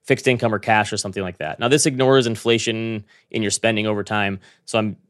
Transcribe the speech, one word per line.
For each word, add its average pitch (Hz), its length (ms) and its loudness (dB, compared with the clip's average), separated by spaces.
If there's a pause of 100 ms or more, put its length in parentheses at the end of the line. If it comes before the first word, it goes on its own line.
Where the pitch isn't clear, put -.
fixed - 240 -2
income 120 280 2
or 101 40 0
cash 107 340 2
or 107 40 -4
something 98 260 -6
like 90 160 -8
that. 78 200 -8
Now, 120 100 0
this 143 180 4
ignores 131 400 4
inflation 113 800 -2 (260)
in 110 120 -2
your 101 80 -2
spending 110 360 0
over 104 180 -2
time, 98 360 -2 (240)
so - 140 -2
I'm, 107 180 -2 (140)